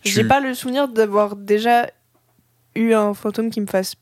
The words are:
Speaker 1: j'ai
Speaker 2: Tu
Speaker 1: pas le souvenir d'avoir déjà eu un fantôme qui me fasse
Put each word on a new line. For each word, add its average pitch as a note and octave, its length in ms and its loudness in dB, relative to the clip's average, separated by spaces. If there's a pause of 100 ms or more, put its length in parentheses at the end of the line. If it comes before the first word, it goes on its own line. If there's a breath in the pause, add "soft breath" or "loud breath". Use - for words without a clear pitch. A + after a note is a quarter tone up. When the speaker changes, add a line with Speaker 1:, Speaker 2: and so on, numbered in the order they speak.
Speaker 1:
j'ai G3+ 180 0
Speaker 2:
Tu A3+ 60 2
Speaker 1:
pas C4+ 120 4
le C4 140 -4
souvenir B3+ 340 -2
d'avoir G#3 480 0
déjà G#3+ 520 2 (880)
eu A3+ 180 2
un G#3 200 2
fantôme A3 360 -4
qui G#3+ 100 -6
me G3+ 60 -4
fasse F#3+ 360 -2